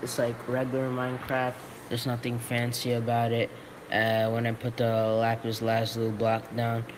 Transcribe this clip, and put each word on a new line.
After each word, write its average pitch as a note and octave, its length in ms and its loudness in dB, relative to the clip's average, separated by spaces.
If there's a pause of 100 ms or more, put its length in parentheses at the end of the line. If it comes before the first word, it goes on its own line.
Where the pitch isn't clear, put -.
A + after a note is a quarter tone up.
it's A#2+ 160 -4
like A#2+ 180 2 (120)
regular C3 420 0
Minecraft. B2+ 640 0 (340)
There's A#2 180 -2
nothing A#2+ 320 -2
fancy A#2+ 540 0
about A#2 400 2
it. A#2 180 2 (420)
Uh, A2 380 4
when A#2 160 0
I A2+ 60 0
put A#2+ 240 -4
the A#2+ 100 2 (340)
lapis A2+ 420 0
lazuli A2+ 480 0
block A2+ 440 0
down, A#2 300 0 (140)